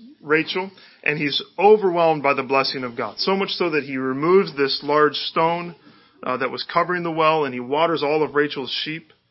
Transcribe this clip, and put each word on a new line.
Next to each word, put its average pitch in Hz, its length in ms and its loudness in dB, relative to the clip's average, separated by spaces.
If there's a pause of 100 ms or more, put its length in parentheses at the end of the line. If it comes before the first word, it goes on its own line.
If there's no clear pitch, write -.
(220)
Rachel, 160 480 -2 (340)
and 151 140 -2
he's 147 240 -4 (160)
overwhelmed 175 640 4
by 139 140 2
the 135 80 -2
blessing 135 400 0
of 120 120 -8
God. 113 220 -8
So - 180 0
much 196 140 -2
so 175 220 -2
that 151 120 0
he 135 140 -8
removes 151 580 2
this 139 280 0
large 147 320 2
stone, 170 600 -2 (460)
uh, 127 160 -4
that 127 140 -4
was 127 200 -8
covering 175 300 0
the 170 100 -4
well, 156 340 2
and 131 80 -4
he 123 60 -6
waters 147 440 0
all 151 180 2
of 135 140 -2
Rachel's 143 360 -2 (120)
sheep. 156 280 -10 (200)